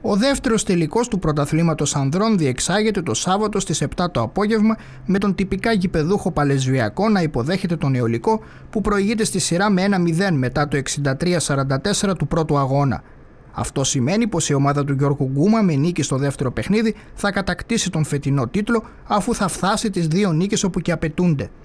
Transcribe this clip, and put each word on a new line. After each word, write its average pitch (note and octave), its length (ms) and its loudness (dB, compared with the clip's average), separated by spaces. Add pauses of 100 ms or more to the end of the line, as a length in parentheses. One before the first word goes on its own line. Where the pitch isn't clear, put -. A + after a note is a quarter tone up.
Ο G#3 100 2
δεύτερος A#3+ 480 2
τελικός F#3 440 2
του F#3+ 120 -2
πρωταθλήματος D#3 760 0
ανδρών F3+ 420 2
διεξάγεται G3 640 0
το F3 120 -2
Σάββατο G3+ 460 0
στις F3 220 -2
επτά F3 300 -2
το B2+ 100 -2
απόγευμα, G#3+ 560 2 (280)
με F#3+ 120 2
τον G3+ 180 2
τυπικά G3 380 0
γηπεδούχο F3+ 580 0
Παλεσβιακό C3+ 800 0
να G3+ 120 4
υποδέχεται E3 540 -2
τον C#3 200 0
Αιωλικό, B2 460 0 (280)
που G#3+ 120 -2
προηγείται G#3 420 0
στη F#3+ 160 -2
σειρά F3+ 300 0
με F#3 120 2
ένα G3 180 2
μηδέν E3+ 360 2
μετά C3 320 0
το C#3+ 100 -2
εξήντα C#3 400 -2
τρία F3+ 220 0
σαράντα C#3 420 0
τέσσερα G3+ 340 0
του D3 120 -2
πρώτου D#3 300 0
αγώνα. C3+ 460 0 (480)
Αυτό - 320 -4
σημαίνει D3+ 440 0
πως E3 220 -2
η D3+ 40 2
ομάδα C#3+ 320 2
του C#3+ 80 -2
Γιώργου C#3 400 0
Γκούμα, G#3 280 4
με F#3 120 2
νίκη D#3+ 280 0
στο C#3 160 -2
δεύτερο C3+ 340 -2
παιχνίδι, G#3+ 440 0 (180)
θα - 180 -2
κατακτήσει G3 580 -2
τον D#3+ 140 -2
φετινό C#3 440 -2
τίτλο, G#3+ 360 0 (240)
αφού G#3+ 280 0
θα G3+ 120 -2
φτάσει G3+ 420 -2
τις F3 180 -2
δύο F3+ 240 2
νίκες F#3 320 0
όπου F#3 160 -2
και E3+ 120 -2
απαιτούνται. D#3+ 580 0 (160)